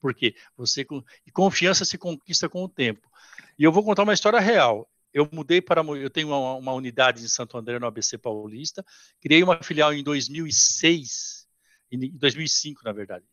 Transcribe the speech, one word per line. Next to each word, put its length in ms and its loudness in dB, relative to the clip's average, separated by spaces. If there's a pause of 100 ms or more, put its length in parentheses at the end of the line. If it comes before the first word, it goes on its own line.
Por 140 -2
quê? 220 -2 (200)
Você 280 -6
con-, 180 -12 (240)
e 60 -20
confiança 520 2
se 140 -6
conquista 500 -6
com 140 -8
o 60 -8
tempo. 420 -4 (480)
E 60 4
eu 80 8
vou 100 4
contar 220 2
uma 100 4
história 240 4
real. 500 4 (240)
Eu 200 2
mudei 280 2
para 220 0
Mo-, 140 -4
eu 140 -6
tenho 180 -2
uma, 260 -2
uma 180 -6
unidade 520 0
em 40 -10
Santo 300 -6
André, 220 -6
no 60 -4
A 40 -2
B 120 -10
C 140 -4
Paulista. 680 -8 (360)
Criei 220 4
uma 200 2
filial 300 2
em 100 -6
dois 260 -4
mil 180 -10
e 60 -6
seis, 960 0 (420)
em 260 -6
dois 200 0
mil 80 -8
e 40 -4
cinco, 360 -4
na 80 -6
verdade. 400 -10